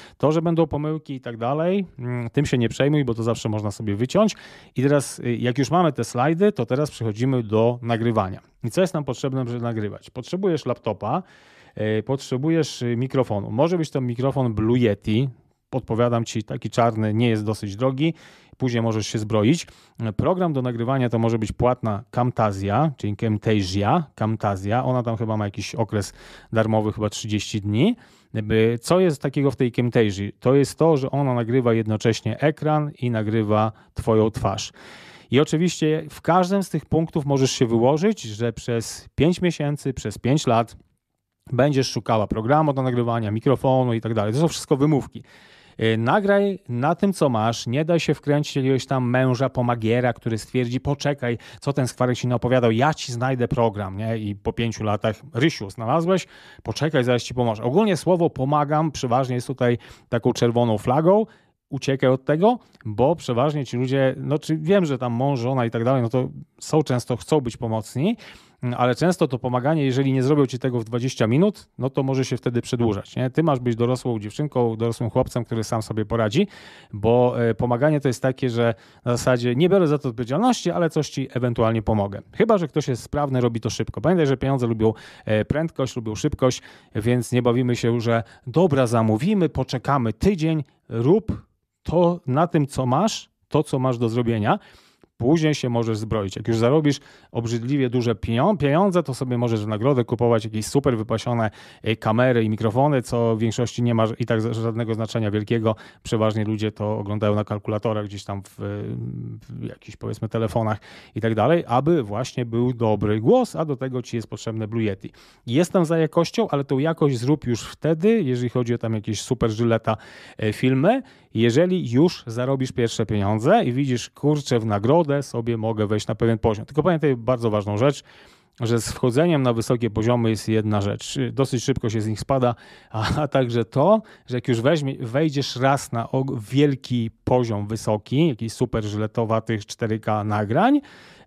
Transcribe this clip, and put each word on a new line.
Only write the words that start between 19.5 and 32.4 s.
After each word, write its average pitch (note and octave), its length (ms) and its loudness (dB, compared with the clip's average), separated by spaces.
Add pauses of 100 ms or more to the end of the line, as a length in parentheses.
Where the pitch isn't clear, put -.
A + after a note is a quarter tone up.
Program F3 360 0
do C3 100 -2
nagrywania B2 460 -2
to A2+ 100 0
może A#2 200 2
być G#2+ 140 -4
płatna A#2 580 0
Camtasia, A#2 880 0
czyli G#2 200 -4
Camtasia, G#2+ 880 0 (100)
Camtasia. G#2+ 720 -2
Ona B2+ 180 0
tam A2+ 140 -4
chyba A2 200 -4
ma G#2+ 80 -2
jakiś G2 300 -8
okres G#2+ 380 -4 (400)
darmowy, A2 400 2
chyba G#2+ 160 -4
trzydzieści G#2 520 -4
dni. A#2 360 2 (380)
Jakby, A2 480 2
co F3+ 180 4
jest F3 220 2
takiego C#3 280 0
w - 60 -4
tej B2 160 0
Camtasia? A#2 500 0 (180)
To B2+ 140 4
jest C#3 240 2
to, D#3+ 180 4
że C3 140 -4
ona C3+ 240 0
nagrywa A#2+ 400 2
jednocześnie A2 640 0